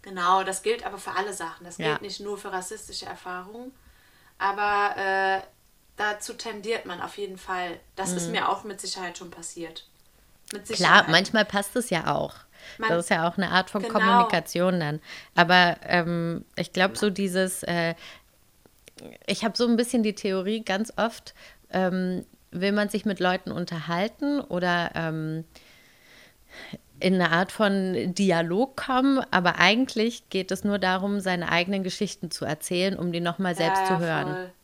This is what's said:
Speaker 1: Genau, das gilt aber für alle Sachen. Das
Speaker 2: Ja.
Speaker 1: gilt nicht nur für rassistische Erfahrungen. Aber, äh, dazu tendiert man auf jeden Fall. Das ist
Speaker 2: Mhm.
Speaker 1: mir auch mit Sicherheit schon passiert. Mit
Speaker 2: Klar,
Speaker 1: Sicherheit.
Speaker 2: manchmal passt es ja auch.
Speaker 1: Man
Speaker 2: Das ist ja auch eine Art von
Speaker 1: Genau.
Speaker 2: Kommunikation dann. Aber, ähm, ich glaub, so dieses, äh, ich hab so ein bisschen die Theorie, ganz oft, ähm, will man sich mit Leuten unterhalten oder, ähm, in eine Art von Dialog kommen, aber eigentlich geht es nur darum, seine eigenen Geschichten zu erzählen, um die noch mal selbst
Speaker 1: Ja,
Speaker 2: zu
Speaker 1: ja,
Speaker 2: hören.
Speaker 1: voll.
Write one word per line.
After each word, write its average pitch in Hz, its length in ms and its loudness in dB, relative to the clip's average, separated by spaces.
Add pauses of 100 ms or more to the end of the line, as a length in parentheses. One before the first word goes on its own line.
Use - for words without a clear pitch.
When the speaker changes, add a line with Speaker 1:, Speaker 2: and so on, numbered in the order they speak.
Speaker 1:
Genau, 190 400 2
das 190 180 -4
gilt 233 240 0
aber 196 120 -8
für 185 140 -10
alle 196 220 -2
Sachen. 165 320 -10
Das 170 140 -16
Speaker 2:
Ja. 160 80 0
Speaker 1:
gilt 151 140 0
nicht 196 200 -10
nur 202 160 -6
für 190 160 -10
rassistische 190 540 -8
Erfahrungen. 190 640 -12 (640)
Aber, 202 600 0
äh, 190 440 2 (560)
dazu 208 360 -4
tendiert 214 520 -6
man - 160 -8
auf - 160 -8
jeden 190 220 -8
Fall. 180 400 -6 (160)
Das 190 180 -4
ist 170 140 -2
Speaker 2:
Mhm. 170 60 -4
Speaker 1:
mir 180 160 0
auch 190 140 -2
mit 202 160 -12
Sicherheit 185 380 -8
schon 175 140 -14
passiert. 170 560 -12 (680)
Mit 202 180 -12
Speaker 2:
Klar, 208 60 -4
Speaker 1:
Sicherheit. 180 340 8
Speaker 2:
manchmal 196 340 4
passt - 300 -4
es 240 140 -2
ja 156 240 0
auch. 147 220 -2 (420)
Speaker 1:
Man 226 120 -2
Speaker 2:
Das 170 160 2
ist - 40 -10
ja 170 180 4
auch 170 100 0
eine 190 140 0
Art 185 180 2
von 202 120 -4
Speaker 1:
Genau. 226 120 -8
Speaker 2:
Kommunikation 196 840 4
dann. 151 200 -2 (360)
Aber, 175 480 6
ähm, 170 640 0 (100)
ich - 180 -6
glaub, 190 240 2
so 208 120 2
dieses, 185 540 -2
äh, 165 320 -2 (1300)
ich 196 200 -2
hab 214 120 -2
so 240 100 2
ein 233 100 4
bisschen 240 260 2
die 208 120 0
Theorie, 196 480 -2
ganz 196 340 -4
oft, - 360 -4 (380)
ähm, 185 540 0 (260)
will 190 200 0
man 208 180 2
sich 208 160 -4
mit 202 140 0
Leuten 180 320 0
unterhalten 175 880 -2
oder, 175 540 0
ähm, 160 480 -4 (1600)
in 185 160 4
eine 175 160 4
Art 175 200 2
von 190 640 0
Dialog 180 600 2
kommen, 262 440 2 (120)
aber 180 280 2
eigentlich 226 720 2
geht 190 220 -2
es 190 120 -4
nur 202 160 0
darum, 190 400 0
seine 180 320 -2
eigenen 185 320 0
Geschichten 180 480 -6
zu - 140 -6
erzählen, 180 520 -2
um 175 140 -2
die 170 80 -2
noch 170 180 -2
mal 180 180 0
selbst 190 300 2
Speaker 1:
Ja, - 0 -
Speaker 2:
zu 185 80 4
Speaker 1:
ja, 180 60 2
Speaker 2:
hören. 160 260 0
Speaker 1:
voll. 180 260 -6 (120)